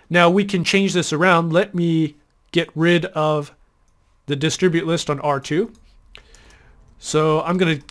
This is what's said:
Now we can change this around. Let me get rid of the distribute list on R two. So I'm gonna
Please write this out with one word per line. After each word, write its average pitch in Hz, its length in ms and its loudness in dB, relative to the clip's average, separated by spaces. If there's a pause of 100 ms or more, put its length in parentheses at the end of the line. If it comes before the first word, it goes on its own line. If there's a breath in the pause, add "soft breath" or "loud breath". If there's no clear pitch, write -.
(100)
Now 175 180 4
we 202 160 2
can 196 200 -4
change 196 300 0
this 175 180 -2
around. 170 400 2
Let 190 240 0
me 165 400 0 (340)
get 165 240 -2
rid 170 320 2
of 151 480 -4 (720)
the 147 80 -4
distribute 160 540 0
list 165 200 -2
on 143 120 -2
R 143 180 -2
two. 170 340 -4 (1300 soft breath)
So 156 440 0
I'm 175 160 -2
gonna 165 200 0 (120)